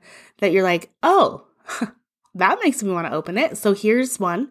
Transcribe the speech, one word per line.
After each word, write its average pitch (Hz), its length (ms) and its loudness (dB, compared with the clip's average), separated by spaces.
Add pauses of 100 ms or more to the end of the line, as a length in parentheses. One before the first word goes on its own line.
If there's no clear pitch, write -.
(380)
that 196 140 0
you're 190 100 4
like, 175 280 0 (120)
"Oh, - 440 2 (340)
<laughs> - 540 -12
that 190 300 2
makes 262 180 0
me 202 80 -2
wanna 165 220 -4
open 175 260 -4
it." 294 200 -2
So 208 140 2
here's 226 460 0
one. 190 320 -2